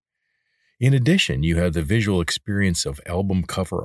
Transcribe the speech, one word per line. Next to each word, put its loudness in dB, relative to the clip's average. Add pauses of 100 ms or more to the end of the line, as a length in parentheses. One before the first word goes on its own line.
(800)
In 4
addition, 2
you 2
have 2
the -2
visual 0
experience -2
of -6
album -2
cover -4